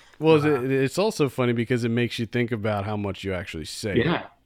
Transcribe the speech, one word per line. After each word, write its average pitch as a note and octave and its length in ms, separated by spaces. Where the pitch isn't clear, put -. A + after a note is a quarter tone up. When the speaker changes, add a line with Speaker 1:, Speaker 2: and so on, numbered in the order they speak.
Speaker 1:
Well, D#3 200
Speaker 2:
Wow. C#3+ 260
Speaker 1:
it, C3 60
it's C3+ 280
also F#3 320
funny A#2+ 240
because A#2+ 300
it A#2 60
makes A#2 280
you A#2 80
think A#2+ 260
about G#2 320
how G#2 140
much G2 260
you F#2+ 80
actually F2 320
say. - 320
Speaker 2:
Yeah, C3 280